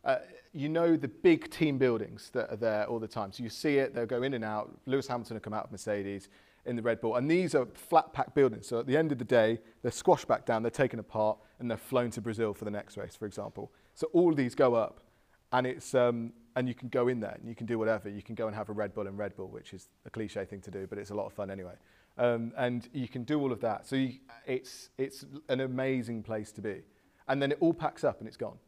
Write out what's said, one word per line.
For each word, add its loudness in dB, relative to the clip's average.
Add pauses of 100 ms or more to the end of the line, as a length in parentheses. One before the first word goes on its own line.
uh, 2 (360)
you -4
know 4
the -2
big 4
team 0
buildings 0
that -4
are -4
there 0
all -4
the -6
time. -6
So -10
you -6
see 2
it. 2
They'll 0
go -2
in 0
and -4
out. -4 (100)
Lewis 0
Hamilton -6
will -8
come -8
out -4
of -16
Mercedes -4 (360)
in -4
the -4
Red 0
Bull. 0
And 0
these 2
are 4
flat 2
pack -4
buildings. 4
So -2
at -4
the 4
end 2
of -2
the -6
day, 6 (220)
they're -2
squashed 4
back 2
down, 2
they're 0
taken 0
apart, 0 (220)
and -6
they're -2
flown 0
to -8
Brazil -2
for -10
the -4
next -10
race, -12
for -10
example. -10 (220)
So -4
all 8
these 2
go 6
up, 0 (500)
and 4
it's, -6
um, 4 (220)
and 0
you -2
can -10
go 2
in 0
there, -6
and -14
you -10
can -10
do 0
whatever. 0
You -10
can -12
go -2
and -6
have -8
a -8
Red -4
Bull -4
in -10
Red -4
Bull, -10
which -16
is -18 (160)
a -16
cliche -6
thing -14
to -16
do, -8
but -8
it's -10
a -6
lot -2
of -12
fun -6
anyway. -10 (440)
Um, 2
and -2
you -4
can -8
do 0
all 2
of -4
that. -2
So -2
you, 2 (320)
it's, -6
it's -6 (240)
an 0
amazing -2
place -6
to -12
be. -6 (460)
And 2
then 2
it -2
all 6
packs -4
up 0
and -12
it's -16
gone. -8 (100)